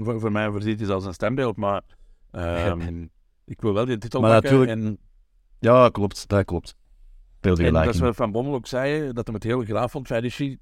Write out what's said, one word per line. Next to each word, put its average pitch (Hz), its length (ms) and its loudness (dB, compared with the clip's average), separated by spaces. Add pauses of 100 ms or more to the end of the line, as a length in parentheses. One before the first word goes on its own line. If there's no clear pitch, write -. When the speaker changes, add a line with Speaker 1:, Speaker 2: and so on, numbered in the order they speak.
Speaker 1:
Voor, 113 140 -4
voor 110 120 -2
mij 107 200 -2
verdient 104 280 -4
hij 107 80 -4
zelfs 95 180 -2
een 92 80 -8
standbeeld, 117 420 -2
maar, 101 260 -2 (500)
ehm, 85 760 -4 (240)
Speaker 2:
<laughs> - 160 -20
Speaker 1:
ik - 160 -16
wil 107 120 0
wel 110 120 0
die 127 120 -2
titel 120 240 -4
Speaker 3:
Maar 113 100 6 (100)
Speaker 1:
pakken 135 180 2
Speaker 3:
natuurlijk 113 280 2
Speaker 1:
en 104 100 -6 (640)
Speaker 3:
Ja, 120 300 8
klopt, - 380 -4
dat 98 180 2
klopt. - 300 -6 (640)
Veel 98 100 4
Speaker 1:
en 87 60 4
dat 82 100 4
Speaker 3:
gelijk 80 220 4
Speaker 1:
is 104 80 0
Speaker 3:
in. 85 60 2
Speaker 1:
wat - 120 0
Van 113 160 -2
Bommel 131 220 -2
ook 120 140 -6
zei, 139 460 -4
dat 117 120 -6
hem 110 100 -8
het 95 80 -8
heel 120 200 0
graaf 110 280 -2
vond, 135 160 -10
Fedici, 127 540 -4